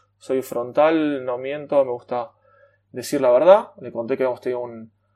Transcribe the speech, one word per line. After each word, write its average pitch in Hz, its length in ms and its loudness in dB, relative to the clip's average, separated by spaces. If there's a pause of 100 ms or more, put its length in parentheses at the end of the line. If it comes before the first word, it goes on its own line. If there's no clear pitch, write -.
(160)
soy 131 260 -4
frontal, 147 840 0
no 123 120 -4
miento, 139 480 0
me 127 80 -4
gusta 120 400 -8 (580)
decir 123 300 -4
la 127 100 4
verdad. 175 500 6
Le 123 120 -14
conté 117 240 -6
que 131 80 -2
habíamos 123 160 -4
tenido 123 200 -6
un, 117 300 -14 (260)